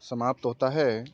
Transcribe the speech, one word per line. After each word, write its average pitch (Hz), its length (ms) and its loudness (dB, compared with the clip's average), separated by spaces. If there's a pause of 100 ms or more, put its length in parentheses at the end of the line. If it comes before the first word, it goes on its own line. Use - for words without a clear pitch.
समाप्त 123 440 -2
होता 127 240 0
है। 127 440 2